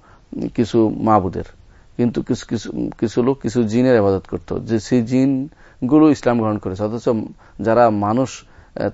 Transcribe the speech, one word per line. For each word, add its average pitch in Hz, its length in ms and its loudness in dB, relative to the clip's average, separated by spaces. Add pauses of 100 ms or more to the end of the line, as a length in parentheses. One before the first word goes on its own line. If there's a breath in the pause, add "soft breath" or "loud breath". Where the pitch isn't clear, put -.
(540 soft breath)
কিছু 113 340 2
মাবুদের, 98 560 0 (520 soft breath)
কিন্তু 120 260 -2
কিছু, - 260 -6
কিছু, 104 500 -6
কিছু 120 240 -2
লোক 131 180 0
কিছু 117 220 -2
জিনের 123 340 2
ইবাদত 98 340 2
করত, 90 340 -6
যে 110 160 -2
সেই 123 220 0
জিনগুলো 135 1080 0
ইসলাম 120 280 0
গ্রহণ 107 200 -2
করেছে, 98 260 -6
অথচ 113 240 -4 (520 soft breath)
যারা 113 300 4
মানুষ, 107 540 -2 (300 soft breath)
এ, 101 200 -4